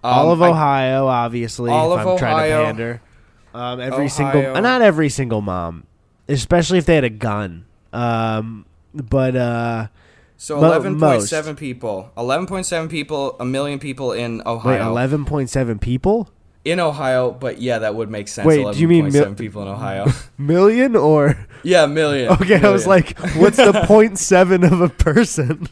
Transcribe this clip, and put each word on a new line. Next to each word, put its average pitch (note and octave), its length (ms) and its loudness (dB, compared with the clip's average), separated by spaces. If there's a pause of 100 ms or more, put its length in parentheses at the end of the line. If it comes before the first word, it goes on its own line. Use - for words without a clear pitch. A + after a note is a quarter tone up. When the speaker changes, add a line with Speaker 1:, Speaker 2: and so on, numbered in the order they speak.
Speaker 1:
Um, B2 120 -2
Speaker 2:
All C#3+ 180 4
of E3+ 100 2
Speaker 1:
I F3 80 6
Speaker 2:
Ohio, C3+ 580 0
obviously, A#2+ 640 -4
Speaker 1:
All D#3+ 220 2
Speaker 2:
if F3+ 80 0
Speaker 1:
of F3+ 60 -2
Speaker 2:
I'm F#3 100 0
trying D#3 200 0
to D#3 160 0
Speaker 1:
Ohio. D#3 120 0
Speaker 2:
pander. A#2 360 -8 (520)
Um, B2 260 -8
every C3 260 -4
Speaker 1:
Ohio. - 40 -2
Speaker 2:
single, C#3 480 -2
uh, - 20 -2
not B3 240 2
every D#3+ 260 4
single A#2 320 -4
mom, F2 460 -8 (400)
especially E3+ 500 0
if D#3+ 80 0
they E3+ 80 4
had D3 120 2
a A#2+ 40 0
gun. G#2 560 -8 (260)
Um, A2+ 720 -4 (280)
but, C3 420 -2
uh, A#2 520 -4 (480)
Speaker 1:
So D3 260 -8
Speaker 2:
mo-, D#3 60 6
Speaker 1:
eleven D3+ 320 0
point C#3 240 2
seven D#3 300 -6
Speaker 2:
most. C#3+ 60 -16
Speaker 1:
people. A#2+ 560 -10
Eleven C3 300 -4
point F#3 220 -8
seven D#3+ 200 -6
people, D3 520 -6
a B2 60 -8
million C#3 340 -6
people C3 320 -8
in A#2 280 -6
Speaker 2:
Wait, - 60 -12
Speaker 1:
Ohio. A#2 460 -2
Speaker 2:
eleven C3 340 -2
point C#3 240 -4
seven A#2 300 -4
people? F3 500 -2 (360)
Speaker 1:
In E3+ 140 -2
Ohio, C3+ 520 -2
but B2+ 280 -8
yeah, A#2+ 200 -4
that G#2+ 160 -4
would A2 160 -6
make G#2 160 -10
sense. - 180 -6
Speaker 2:
Wait, C#3+ 280 2
do C3+ 60 -6
you E3 80 2
mean E3 180 4
Speaker 1:
Eleven C#3+ 60 -2
point - 20 -2
seven C#3 180 4
Speaker 2:
mil- G#2 60 -12
Speaker 1:
people G#2 260 -10
in G2 60 -10
Ohio. G2+ 360 -6 (180)
Speaker 2:
<laughs> - 140 -20
Million G#3 580 2
or? D3 520 2 (160)
Speaker 1:
Yeah, E3+ 240 4
million. D3 460 -2
Speaker 2:
Okay, F#3 280 4
I G3+ 80 6
was G3 160 2
Speaker 1:
Million. F#3 220 6
Speaker 2:
like, D#3+ 300 -8
"What's G3+ 200 6
the G#3 260 6
Speaker 1:
<laughs> - 40 0
Speaker 2:
point G#3+ 320 6
seven F#3 460 4
of F3 160 4
a F3+ 80 2
person?" D#3 840 0